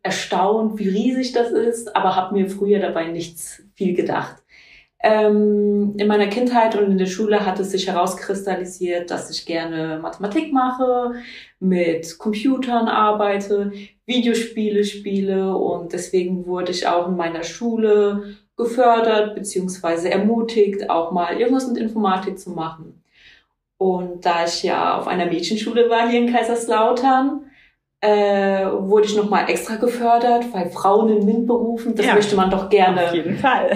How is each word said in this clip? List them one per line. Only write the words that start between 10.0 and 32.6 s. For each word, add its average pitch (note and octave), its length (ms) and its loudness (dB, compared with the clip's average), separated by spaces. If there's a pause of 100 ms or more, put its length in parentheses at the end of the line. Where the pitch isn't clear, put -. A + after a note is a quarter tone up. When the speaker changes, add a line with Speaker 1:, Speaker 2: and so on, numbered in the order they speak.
Speaker 1:
Mathematik G#3 520 -6
mache, B3 640 0 (440)
mit F3 600 0
Computern A#3+ 680 0
arbeite, G3+ 880 0 (340)
Videospiele A3 760 0
spiele G3 720 -2
und F3 360 -4
deswegen F3+ 540 -2
wurde F3+ 240 -4
ich - 160 -4
auch F3 220 0
in F#3 80 -2
meiner E3 260 -4
Schule G#3 920 0 (200)
gefördert A3+ 760 2
beziehungsweise F3+ 760 -4
ermutigt, G#3 800 0
auch E3 220 0
mal F3 260 -2
irgendwas B3+ 300 0
mit A#3 120 -4
Informatik G3 600 -2
zu - 120 -16
machen. E3 520 -12 (760)
Und F3+ 460 -2
da E3+ 200 0
ich - 180 -4
ja - 360 0
auf - 100 -6
einer F3+ 180 -2
Mädchenschule A3 640 0
war A#3 180 2
hier A#3+ 120 2
in A#3+ 120 2
Kaiserslautern, A#3+ 1120 2 (580)
äh, G3 600 2
wurde G3+ 400 2
ich G#3 100 0
nochmal G3+ 320 2
extra - 280 -2
gefördert, A#3+ 760 2
weil F#3 180 -4
Frauen G#3+ 380 2
in G#3 160 2
mint-Berufen, A3+ 720 0
das G#3 100 0
Speaker 2:
Ja, A3+ 120 2
Speaker 1:
möchte G3+ 180 2
man F#3+ 160 4
doch F#3+ 180 -2